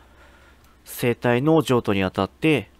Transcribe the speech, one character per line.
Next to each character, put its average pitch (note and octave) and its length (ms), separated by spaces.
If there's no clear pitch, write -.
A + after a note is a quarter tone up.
生 A#2+ 300
態 B2 260
の D#3 200
譲 B2 200
渡 G#2+ 120
に G2 120
あ F#2 60
た G2 120
っ F#2+ 60
て D#3 400